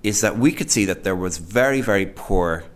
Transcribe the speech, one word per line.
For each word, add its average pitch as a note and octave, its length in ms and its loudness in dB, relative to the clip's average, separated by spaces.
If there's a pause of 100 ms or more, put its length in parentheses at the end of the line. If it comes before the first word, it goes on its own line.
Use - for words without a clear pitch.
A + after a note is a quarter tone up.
is G#2 180 0
that G#2 160 0
we B2 160 4
could - 180 -6
see G#2 140 2
that F#2+ 200 -2
there F#2+ 120 0
was F2+ 220 -4
very, B2 420 0
very G#2 240 0
poor E2+ 600 0 (100)